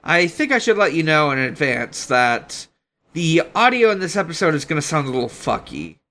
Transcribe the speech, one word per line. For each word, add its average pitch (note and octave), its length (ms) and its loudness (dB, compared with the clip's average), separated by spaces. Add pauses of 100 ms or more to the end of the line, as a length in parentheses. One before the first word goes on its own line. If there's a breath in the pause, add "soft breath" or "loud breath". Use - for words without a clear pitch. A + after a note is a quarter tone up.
I E3+ 240 2
think C#4 240 -4
I B3+ 60 2
should A3 180 2
let G3+ 180 2
you E3 100 0
know D3+ 280 2
in C3+ 80 -2
advance B2 680 -4
that B2 600 0 (460)
the D#3+ 300 2 (120)
audio A#3 360 4
in G3 80 -2
this F#3 180 -4
episode E3 380 0
is C#3 100 -4
gonna D3+ 160 -2
sound D3 260 -2
a C3 40 -6
little A#2+ 180 -2
fucky. - 720 -6 (120)